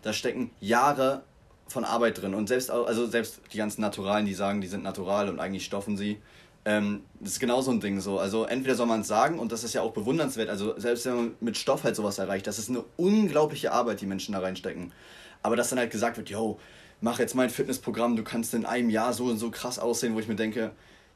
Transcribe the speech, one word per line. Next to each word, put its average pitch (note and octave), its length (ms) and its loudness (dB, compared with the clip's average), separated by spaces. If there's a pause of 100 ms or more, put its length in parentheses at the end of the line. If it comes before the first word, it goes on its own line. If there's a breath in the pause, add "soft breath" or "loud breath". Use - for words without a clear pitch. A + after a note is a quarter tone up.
da G#2+ 120 -4
stecken A#2+ 380 -2 (100)
Jahre C3 640 4 (440)
von - 180 -4
Arbeit A#2 360 2
drin. G2 120 -2
Und G#2 140 0
selbst B2+ 240 0
au-, A#2+ 120 2
also A#2 240 0
selbst A2+ 320 -2 (140)
die G#2 40 -8
ganzen G#2 240 -2
Naturalen, G#2 440 0
die G2 80 0
sagen, G2+ 280 0
die F#2 60 -6
sind F#2 160 -6
natural G2 460 0
und D#2+ 100 -4
eigentlich F#2 260 -4
stoffen G2+ 320 -4
sie. G#2 200 -2 (480 loud breath)
Ähm, G#2 360 2 (200)
das G2+ 120 -6
ist - 60 -4
genau B2 220 2
so C3 100 0
ein A2+ 80 2
Ding G2 220 -2
so. G2 180 -2
Also G2+ 240 0
entweder C3 320 0
soll A#2 100 2
man's A2 220 2
sagen, A#2 320 4
und A2 140 -4
das A2+ 100 -4
ist A2+ 100 -6
ja A#2+ 80 0
auch A2 120 0
bewundernswert, A2 560 0
also G#2 280 -2
selbst A#2+ 280 0
wenn B2 100 0
man A#2 240 0
mit A#2 180 -2
Stoff - 260 0
halt A2+ 120 2
sowas G#2 240 -2
erreicht, G2 280 -2
das G#2 120 -4
ist A2 100 -6
eine B2 140 -2 (140)
unglaubliche D#3+ 760 4
Arbeit, A2+ 300 2
die G2+ 40 -6
Menschen G2 280 -4
da F#2+ 60 -2
reinstecken. F#2 520 -6 (500 loud breath)
Aber A2 160 2
dass A#2+ 120 2
dann B2+ 100 0
halt A#2 120 0
gesagt A2+ 240 0
wird, A2 140 -8
"Yo, G#2 280 -2 (440 loud breath)
mach A#2 180 0
jetzt A#2+ 160 0
mein B2+ 140 4
Fitnessprogramm, A#2+ 680 0
du A2 80 0
kannst A#2 300 -4
in A2+ 120 0
einem A#2+ 240 2
Jahr A2 220 4
so A#2+ 140 -2
und A#2 140 2
so A2+ 120 -2
krass - 260 -6
aussehen", A#2 380 0
wo A2 60 0
ich A2 80 -4
mir A2 80 -2
denke, A2 340 -2 (440 loud breath)